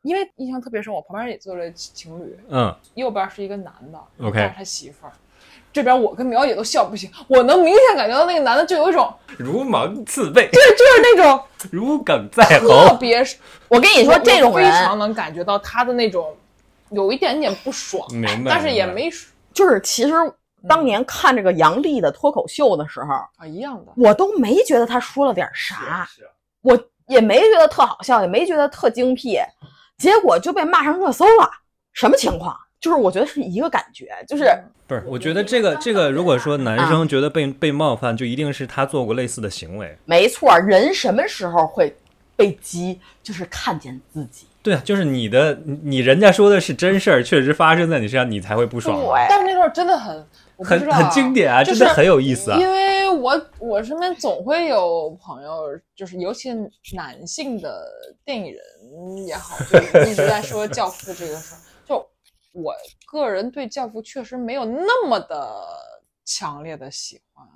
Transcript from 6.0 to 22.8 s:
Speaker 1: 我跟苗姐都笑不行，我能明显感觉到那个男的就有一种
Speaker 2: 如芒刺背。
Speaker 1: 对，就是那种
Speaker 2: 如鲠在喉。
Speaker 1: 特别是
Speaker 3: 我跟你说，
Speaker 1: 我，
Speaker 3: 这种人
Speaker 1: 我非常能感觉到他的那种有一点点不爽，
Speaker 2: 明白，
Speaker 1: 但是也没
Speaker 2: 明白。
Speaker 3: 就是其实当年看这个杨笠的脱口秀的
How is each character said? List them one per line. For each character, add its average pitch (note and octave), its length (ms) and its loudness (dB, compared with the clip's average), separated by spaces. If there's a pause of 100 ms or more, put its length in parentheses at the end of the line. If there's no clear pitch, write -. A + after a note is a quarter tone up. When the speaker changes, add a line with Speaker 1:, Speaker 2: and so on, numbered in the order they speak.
Speaker 1:
我 - 120 -2
跟 A#3+ 100 -8
苗 B3+ 220 0
姐 A#3 80 -2
都 G3 80 -6
笑 A#3 220 0
不 F#3+ 120 -8
行， F#3+ 140 -16 (160)
我 B3+ 160 6
能 D#4 200 4
明 E4+ 120 4
显 B4 220 8
感 A3+ 120 -2
觉 A#3+ 80 -2
到 D4+ 80 4
那 F4 100 -2
个 D#4+ 60 0
男 B3 160 2
的 D#4 80 2
就 F4 120 -2
有 D#4 120 2
一 F#4+ 40 2
种 D#4 200 0 (240)
Speaker 2:
如 D3+ 260 -6
芒 G3+ 420 -4
刺 G3+ 260 -6
背。 A3 220 4
Speaker 1:
对， B4 80 8 (100)
就 G#4+ 80 4
是 B4 240 8
那 A#4+ 200 6
种 C4+ 200 4 (280)
Speaker 2:
如 B3 340 -4
鲠 A#2 260 -2
在 E3+ 300 6
喉。 B3 280 8
Speaker 1:
特 - 100 6
别 A#3+ 260 0
是 - 120 -8 (320)
Speaker 3:
我 A#3+ 120 6
跟 F#4 120 6
你 E4+ 120 6
说， D4 100 6
Speaker 1:
我， D#4+ 60 6
Speaker 3:
这 A#4 200 4
种 A#3 180 4
人 F3+ 100 4
Speaker 1:
我 - 40 6
非 F3 120 4
常 G3 140 0
能 G#3+ 140 -4
感 F3 220 -8
觉 E3+ 100 -8
到 G3+ 140 -2
他 A#3 260 -4
的 B3 80 -4
那 A#3+ 160 -2
种 E3+ 260 -6 (560)
有 G3+ 220 -2
一 C4 40 -4
点 C#4 220 -2
点 B3 160 -4 (100)
不 C4 60 -8
爽， - 420 -12
Speaker 2:
明 A2+ 320 -6
白， C3 80 -4
Speaker 1:
但 - 100 0
是 D#4 80 -4
也 G3 160 -2
没 F#3 160 -8
Speaker 2:
明 E4 80 -6
白。 E4 60 -20 (360)
Speaker 3:
就 F#4+ 160 2
是 A3+ 120 2
其 - 240 -4
实 C#4+ 80 0 (560)
当 D#4+ 160 2
年 A#3 200 -2
看 - 320 0
这 G#3+ 60 -4
个 F#3 120 2
杨 D#3+ 280 2
笠 D4 180 -2
的 D#3 100 0
脱 C#4+ 200 -2
口 - 180 -6
秀 A#3+ 280 0
的 D3 120 -8